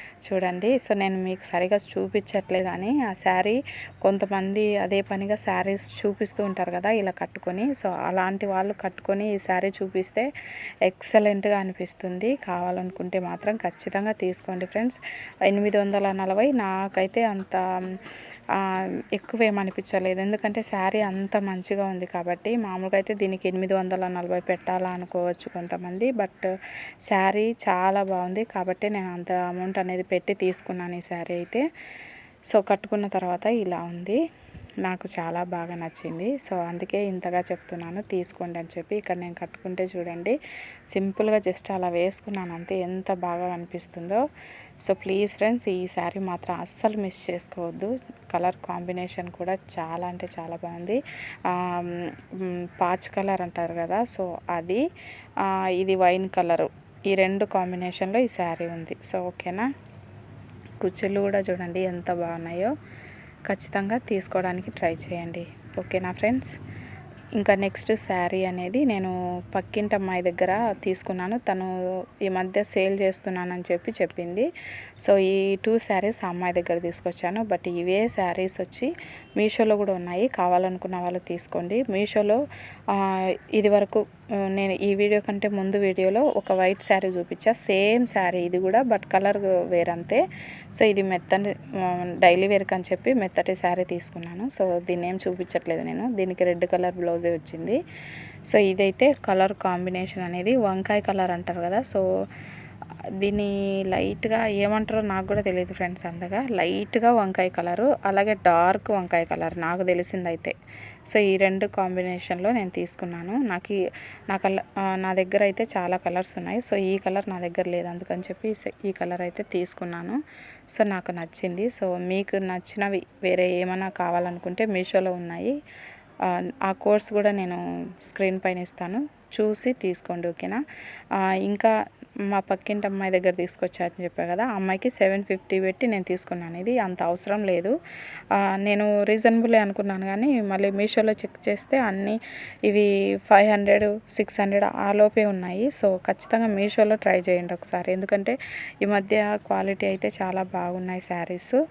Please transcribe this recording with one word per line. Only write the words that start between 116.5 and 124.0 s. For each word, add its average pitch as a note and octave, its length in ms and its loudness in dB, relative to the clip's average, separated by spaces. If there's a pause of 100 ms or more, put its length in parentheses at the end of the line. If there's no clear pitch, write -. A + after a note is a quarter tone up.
So, - 160 -2
ఈ G3 220 2
కలర్ G3 320 -2
నా F#3 100 -4
దగ్గర F3 300 -2
లేదు, F3 180 -2
అందుకని F3 340 -6
చెప్పి F#3+ 280 -6
ఈ G#3+ 40 0
స-, - 320 -8
ఈ G3 60 0
కలర్ F3+ 300 -4
అయితే F3+ 220 -6
తీసుకున్నాను. F3+ 800 -4 (480)
So, - 120 2
నాకు F#3+ 280 -2
నచ్చింది. F3 560 -4
So, F#3 300 -2
మీకు F#3 380 -2
నచ్చినవి G3 640 -2 (220)
వేరే F3+ 280 4
ఏమైనా F#3 380 -2
కావాలనుకుంటే F3+ 760 -2